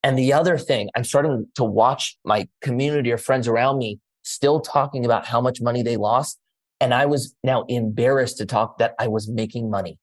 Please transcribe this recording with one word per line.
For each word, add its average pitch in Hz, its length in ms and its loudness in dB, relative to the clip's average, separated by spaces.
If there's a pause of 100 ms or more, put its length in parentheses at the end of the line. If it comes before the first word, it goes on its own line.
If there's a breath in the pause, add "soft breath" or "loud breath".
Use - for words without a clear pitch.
And 131 160 2
the 131 160 2
other 165 240 2
thing, 110 360 0
I'm 120 100 -2
starting 143 500 0
to 127 100 0
watch 113 600 4
my 104 220 0 (140)
community 135 500 0
or 117 60 2
friends 123 320 -2
around 127 300 2
me 107 220 -6 (220)
still 147 380 0
talking 139 460 -2
about 113 200 2
how 117 140 0
much 123 220 -2
money 120 200 0
they 117 140 -2
lost. 113 420 0 (420)
And 123 120 2
I 135 140 2
was 143 360 -2
now 127 260 0
embarrassed 120 680 0
to 110 60 -6
talk 113 340 -2
that - 200 0
I 117 100 -2
was 107 220 -4
making 110 400 -6
money. 95 320 -6